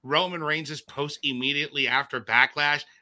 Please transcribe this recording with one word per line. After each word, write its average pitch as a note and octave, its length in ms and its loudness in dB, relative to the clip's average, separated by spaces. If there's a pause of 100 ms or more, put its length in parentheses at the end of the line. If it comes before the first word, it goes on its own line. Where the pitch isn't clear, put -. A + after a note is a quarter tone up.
Roman E3 400 0
Reigns' D3+ 380 -4
post - 420 -8
immediately C#3 640 -2
after C3 320 0
Backlash? C#3 640 2 (180)